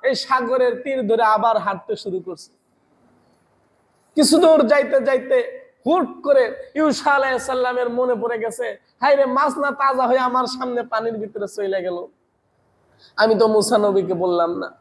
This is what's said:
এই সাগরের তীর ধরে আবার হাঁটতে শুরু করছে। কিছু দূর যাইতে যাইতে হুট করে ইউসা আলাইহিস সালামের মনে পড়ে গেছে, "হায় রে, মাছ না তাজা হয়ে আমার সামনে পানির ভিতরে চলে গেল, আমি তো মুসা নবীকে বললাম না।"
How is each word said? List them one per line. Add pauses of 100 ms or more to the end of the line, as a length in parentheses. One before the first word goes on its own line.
এই
সাগরের
তীর
ধরে
আবার
হাঁটতে
শুরু
করছে। (1600)
কিছু
দূর
যাইতে
যাইতে (220)
হুট
করে
ইউসা
আলাইহিস
সালামের
মনে
পড়ে
গেছে, (200)
"হায়
রে,
মাছ
না
তাজা
হয়ে
আমার
সামনে
পানির
ভিতরে
চলে
গেল, (1080)
আমি
তো
মুসা
নবীকে
বললাম
না।"